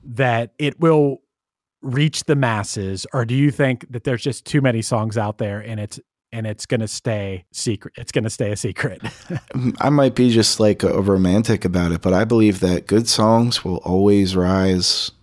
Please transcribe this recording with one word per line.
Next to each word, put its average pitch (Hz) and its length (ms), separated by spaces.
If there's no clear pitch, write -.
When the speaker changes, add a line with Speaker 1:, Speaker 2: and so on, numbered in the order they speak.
Speaker 1:
that 117 560
it 143 200
will 151 420
reach 143 440
the 151 100
masses, 104 760
or 127 120
do 117 100
you 143 160
think 131 400
that 120 120
there's 123 200
just - 220
too 147 160
many 120 200
songs 110 360
out 107 220
there 104 200
and 107 200
it's, 104 200
and 113 140
it's 107 220
gonna 113 200
stay 98 640
secret? - 460
It's - 140
gonna 107 180
stay 104 220
a 104 40
secret. 98 460
<laughs> - 380
Speaker 2:
I 131 100
might 139 240
be 127 160
just, 113 300
like, 107 240
a, 92 60
a 98 120
romantic 98 640
about 87 280
it, 82 100
but 92 100
I 101 120
believe 107 340
that 90 260
good 113 220
songs 117 580
will 92 120
always 95 580
rise 92 760